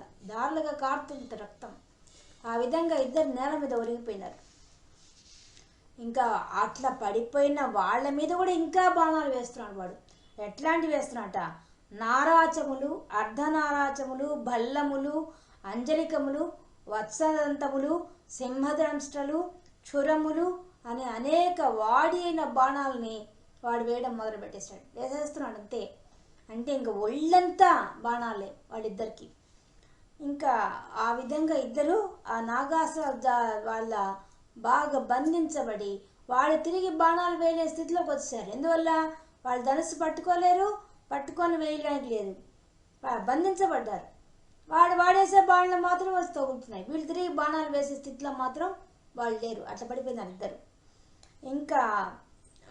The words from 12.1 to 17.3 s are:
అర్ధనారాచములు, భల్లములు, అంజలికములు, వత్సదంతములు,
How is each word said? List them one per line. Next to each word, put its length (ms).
అర్ధనారాచములు, 1200
భల్లములు, 920
అంజలికములు, 840
వత్సదంతములు, 1200